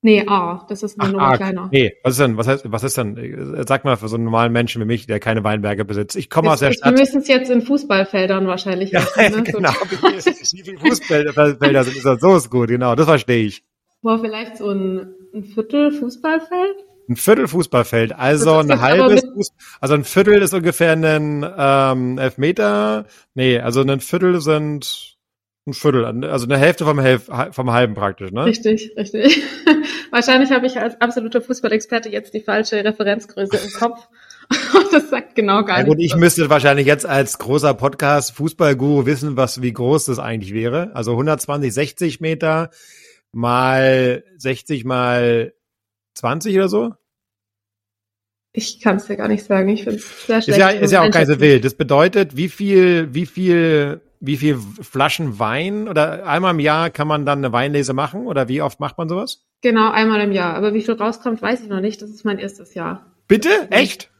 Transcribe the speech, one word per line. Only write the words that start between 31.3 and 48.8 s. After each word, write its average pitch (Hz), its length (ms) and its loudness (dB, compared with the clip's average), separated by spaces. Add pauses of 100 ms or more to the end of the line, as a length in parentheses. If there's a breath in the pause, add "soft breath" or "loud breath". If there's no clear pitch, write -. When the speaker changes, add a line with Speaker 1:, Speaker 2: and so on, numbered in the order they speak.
Speaker 1:
Fußballexperte 226 680 -4
jetzt 208 260 -10
die 214 60 -6
falsche 214 440 -2
Referenzgröße 202 720 -4
im 202 160 -6
Kopf. - 340 -6 (440 loud breath)
<laughs> - 420 2
Das 302 180 2
sagt - 240 -6
genau 202 300 2
gar 190 140 -2
Speaker 2:
Ja, 127 60 2
gut, 151 120 4
Speaker 1:
nichts 165 160 -2
Speaker 2:
ich - 20 -2
Speaker 1:
aus. 165 60 2
Speaker 2:
müsste 165 300 2
wahrscheinlich 139 360 4
jetzt 147 200 2
als 139 320 -2
großer 143 360 0
Podcast-Fußballguru 143 1300 0
wissen, 143 300 -2
was, 127 260 -2
wie 123 100 -2
groß 127 320 0
das 127 140 -4
eigentlich 113 360 -8
wäre. 127 400 -4
Also 117 220 -4
hundertzwanzig, 147 580 -4
sechzig 147 460 -4
Meter 160 500 -2 (640 soft breath)
mal 127 880 2 (140)
sechzig 131 480 -6
mal 123 720 0 (600)
zwanzig 160 400 -4
oder 190 140 2
so? 214 240 -2 (1600)
Speaker 1:
Ich - 280 -8